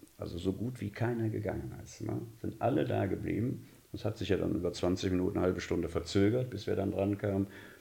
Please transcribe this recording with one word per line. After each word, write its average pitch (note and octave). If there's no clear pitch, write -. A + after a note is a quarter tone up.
also E2+
so F#2+
gut A#2+
wie G#2
keiner A2+
gegangen -
ist, -
ne? -
Sind G2
alle C#3
da G#2
geblieben. F#2
Das -
hat G2+
sich F#2+
ja F#2
dann F2
über F2
zwanzig F#2
Minuten, F2+
eine F2+
halbe F2+
Stunde E2+
verzögert, A2
bis G2+
wir G2+
dann G2
dran G2
kamen. G2